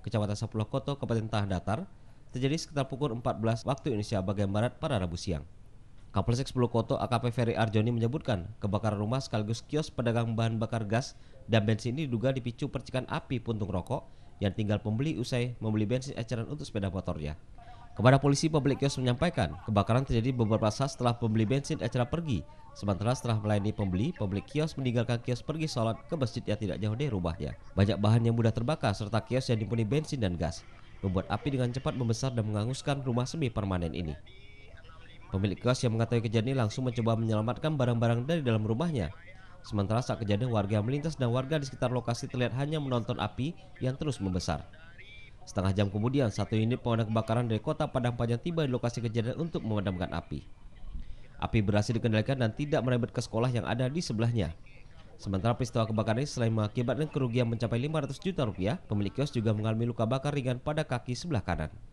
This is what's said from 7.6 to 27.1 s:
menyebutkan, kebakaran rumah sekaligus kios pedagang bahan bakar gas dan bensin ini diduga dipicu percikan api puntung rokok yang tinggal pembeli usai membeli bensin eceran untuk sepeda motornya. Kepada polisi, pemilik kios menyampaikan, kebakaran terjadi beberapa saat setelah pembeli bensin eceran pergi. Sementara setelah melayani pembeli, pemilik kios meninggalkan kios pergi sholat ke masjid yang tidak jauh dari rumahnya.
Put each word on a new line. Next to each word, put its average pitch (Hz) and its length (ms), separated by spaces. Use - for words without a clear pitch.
menyebutkan, 117 640
kebakaran 101 400
rumah 113 240
sekaligus 110 400
kios 147 320
pedagang 117 400
bahan 113 240
bakar 110 320
gas 117 240
dan 110 240
bensin 113 240
ini 147 160
diduga 120 240
dipicu 123 320
percikan 127 480
api 143 240
puntung 110 320
rokok 92 400
yang 98 160
tinggal 104 240
pembeli 110 400
usai 120 400
membeli 110 240
bensin 127 320
eceran 117 320
untuk 147 160
sepeda 98 240
motornya. 82 480
Kepada 131 240
polisi, 143 320
pemilik 135 240
kios 139 240
menyampaikan, 123 640
kebakaran 110 400
terjadi 123 320
beberapa 120 320
saat 135 240
setelah 120 240
pembeli 110 320
bensin 131 320
eceran 123 240
pergi. 147 400
Sementara 101 400
setelah 113 240
melayani 104 320
pembeli, 90 400
pemilik 98 320
kios 156 320
meninggalkan 120 480
kios 123 160
pergi 156 320
sholat 113 400
ke - 80
masjid 120 240
yang 104 160
tidak 92 240
jauh 107 80
dari 135 160
rumahnya. 85 480